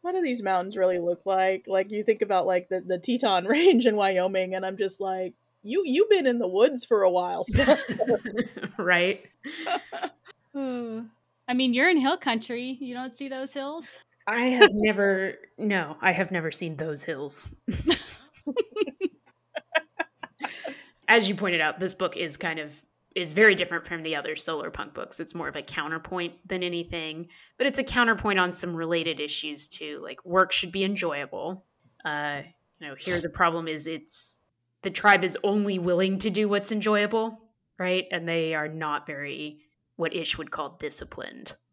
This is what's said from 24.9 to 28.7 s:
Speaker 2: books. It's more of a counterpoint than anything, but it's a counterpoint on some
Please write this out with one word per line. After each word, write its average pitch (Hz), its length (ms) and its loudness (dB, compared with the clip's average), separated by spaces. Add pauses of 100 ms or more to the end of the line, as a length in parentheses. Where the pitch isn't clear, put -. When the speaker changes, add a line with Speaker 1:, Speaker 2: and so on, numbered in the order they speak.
Speaker 2:
books. - 240 -10
It's 160 160 -10
more 160 140 -8
of 143 80 -10
a 143 60 -8
counterpoint 165 720 -6 (120)
than 185 160 -4
anything, 170 640 -8 (320)
but 262 80 0
it's 269 140 0
a 262 40 0
counterpoint 226 540 2
on 180 140 2
some 180 240 -6